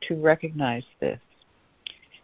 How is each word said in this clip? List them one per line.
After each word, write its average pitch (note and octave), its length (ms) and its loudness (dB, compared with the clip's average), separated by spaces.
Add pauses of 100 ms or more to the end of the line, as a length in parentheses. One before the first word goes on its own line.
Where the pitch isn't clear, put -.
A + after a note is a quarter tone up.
to - 140 -4
recognize D3+ 680 2 (160)
this. - 200 -2 (1040)